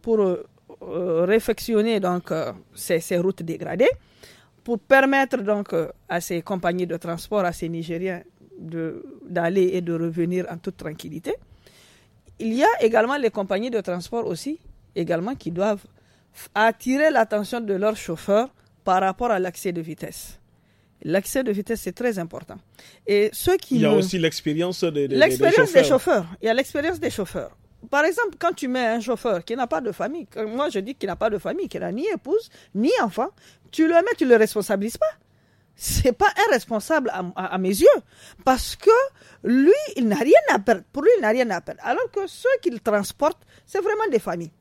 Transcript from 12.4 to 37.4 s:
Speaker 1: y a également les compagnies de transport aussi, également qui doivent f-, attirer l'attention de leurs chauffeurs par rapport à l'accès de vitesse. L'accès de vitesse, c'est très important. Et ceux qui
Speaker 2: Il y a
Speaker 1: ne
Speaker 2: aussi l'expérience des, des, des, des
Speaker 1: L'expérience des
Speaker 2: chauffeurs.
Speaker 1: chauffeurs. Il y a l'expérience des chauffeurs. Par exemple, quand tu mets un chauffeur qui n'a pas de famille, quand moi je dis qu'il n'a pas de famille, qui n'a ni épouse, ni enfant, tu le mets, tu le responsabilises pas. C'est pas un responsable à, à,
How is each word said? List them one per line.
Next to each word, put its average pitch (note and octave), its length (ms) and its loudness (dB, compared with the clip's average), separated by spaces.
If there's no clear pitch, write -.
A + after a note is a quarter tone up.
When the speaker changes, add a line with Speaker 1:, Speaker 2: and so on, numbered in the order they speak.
Speaker 1:
y C4 100 2
a G#4 40 6
également A3+ 360 2
les A#3+ 120 0
compagnies G3+ 400 -4
de A3+ 120 -2
transport F3+ 460 -6
aussi, C#4 320 -6
également F3 400 -2
qui - 160 -10
doivent G3 320 -2
f-, - 200 -20
attirer B3+ 560 2
l'attention A3 500 0
de G3+ 120 -4
leurs G#3+ 240 0
chauffeurs G3+ 520 -2
par F#3 180 2
rapport F#3+ 300 0
à F#3+ 80 2
l'accès F#3 320 -4
de E3+ 100 -6
vitesse. - 580 -14
L'accès G3 380 -2
de A#3 80 -2
vitesse, G#3 300 -4
c'est - 100 -8
très A#3 260 -4
important. E3+ 400 -10
Et G#3 280 2
ceux F4+ 240 0
qui - 180 -4
Speaker 2:
Il A3+ 60 4
y D#3 40 6
a - 60 4
Speaker 1:
ne - 60 6
Speaker 2:
aussi F#3+ 200 0
l'expérience E3 680 -2
des, E3 60 0
des, C#3+ 180 -2
des, C3+ 60 -2
des - 40 -
Speaker 1:
L'expérience F4 540 4
des - 100 10
Speaker 2:
chauffeurs. C4 400 2
Speaker 1:
chauffeurs. E3 180 -14
Il G#3 40 -8
y A3+ 40 2
a A3+ 40 2
l'expérience D4 460 -2
des F4 100 -4
chauffeurs. F3 480 -8
Par D4 160 2
exemple, G4 340 -2
quand E4+ 140 0
tu C4 160 -6
mets B3+ 180 -2
un A3+ 140 0
chauffeur G#3 420 -4
qui A3+ 140 -8
n'a B3 100 -4
pas D#4 140 -4
de A3 100 -6
famille, A#3+ 360 -8
quand A3 200 -8
moi C4 220 -4
je G#3 100 -4
dis A3 160 -10
qu'il - 120 -8
n'a F3 100 -6
pas A3+ 120 -2
de G#3 80 -2
famille, C#4+ 300 -6
qui - 100 -10
n'a F3 140 -6
ni B3+ 160 -6
épouse, G4 420 -4
ni A3+ 160 0
enfant, A3+ 240 -4
tu D#4 160 2
le E4+ 80 2
mets, G4 220 4
tu - 80 0
le A#3+ 120 8
responsabilises G3+ 600 0
pas. D#5 140 0
C'est - 380 0
pas G4+ 160 4
un - 60 2
responsable A#3+ 560 0
à, F3+ 160 -6
à, F#3 200 -6